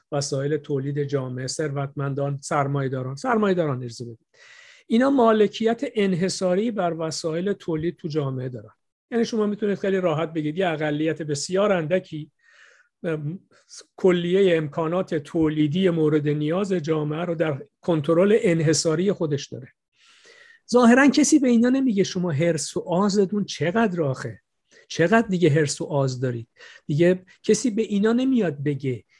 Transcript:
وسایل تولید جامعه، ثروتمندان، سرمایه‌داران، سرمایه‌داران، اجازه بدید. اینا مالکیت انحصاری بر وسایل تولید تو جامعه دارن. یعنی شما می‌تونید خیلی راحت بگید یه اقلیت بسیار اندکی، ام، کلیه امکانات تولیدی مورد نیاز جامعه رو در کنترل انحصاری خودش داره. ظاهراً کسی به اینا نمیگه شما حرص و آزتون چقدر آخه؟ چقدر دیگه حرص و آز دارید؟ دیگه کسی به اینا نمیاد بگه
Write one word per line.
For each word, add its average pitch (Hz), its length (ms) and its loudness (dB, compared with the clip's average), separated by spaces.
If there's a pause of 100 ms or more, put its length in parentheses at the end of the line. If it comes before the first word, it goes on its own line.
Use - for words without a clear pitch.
(120)
وسایل 143 440 -2
تولید 143 460 -4
جامعه، 127 440 -6
ثروتمندان، 139 960 -4
سرمایه‌داران، 139 760 -2
سرمایه‌داران، 180 640 0
اجازه 120 220 -12
بدید. 117 220 -18 (600)
اینا 254 240 2
مالکیت 226 720 2 (100)
انحصاری 190 760 0
بر 180 280 -2
وسایل 165 540 -4
تولید 170 440 -4
تو - 120 -10
جامعه 135 400 -4
دارن. 110 220 -14 (400)
یعنی 233 140 0
شما 214 220 -2
می‌تونید 202 320 -2
خیلی 190 220 -2
راحت 160 320 -2
بگید 156 260 -4
یه 190 100 0
اقلیت 156 540 -2
بسیار 180 500 -2
اندکی، 165 580 -4 (720)
ام، 156 380 -6 (560)
کلیه 180 600 2
امکانات 165 580 -2
تولیدی 156 760 0
مورد 151 380 2
نیاز 156 440 -2
جامعه 156 520 -2
رو 170 100 -4
در 156 280 -2 (180)
کنترل 170 600 4
انحصاری 165 720 2
خودش 147 360 -4
داره. 123 200 -14 (1040)
ظاهراً 247 360 8
کسی 302 300 6
به 254 100 2
اینا 240 200 4
نمیگه 254 360 2
شما 180 260 -2
حرص 160 460 0
و 170 40 -4
آزتون 196 640 0
چقدر 175 580 -2
آخه؟ 123 380 -6 (480)
چقدر 214 400 2
دیگه 175 220 4
حرص 147 300 0
و 160 40 -8
آز 135 360 -2
دارید؟ 120 280 -6 (380)
دیگه 170 380 2 (180)
کسی 226 280 0
به 214 120 -2
اینا 208 300 0
نمیاد 233 500 0
بگه 135 420 -4 (160)